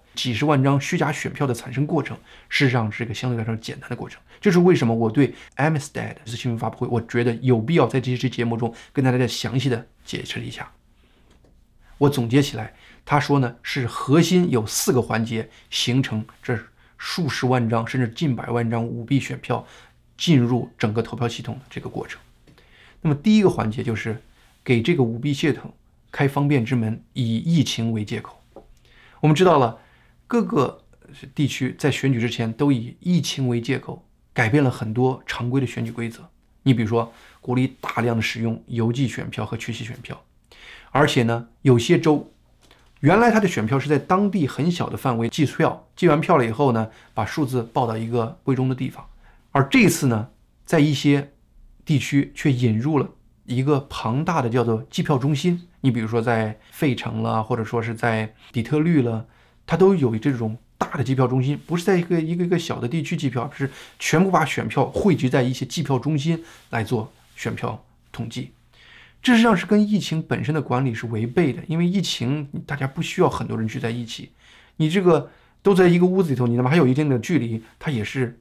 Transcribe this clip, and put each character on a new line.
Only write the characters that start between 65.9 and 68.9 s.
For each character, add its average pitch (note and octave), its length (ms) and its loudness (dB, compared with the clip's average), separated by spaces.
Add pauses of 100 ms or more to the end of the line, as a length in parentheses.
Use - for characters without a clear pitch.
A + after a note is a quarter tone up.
中 D3+ 200 -2
心 E3 260 -2 (240)
来 A2+ 160 -4
做 A2 260 -4 (240)
选 A2 200 -8
票 A#2 280 -8 (300)
统 A#2 160 -10
计。 B2 240 -12 (720)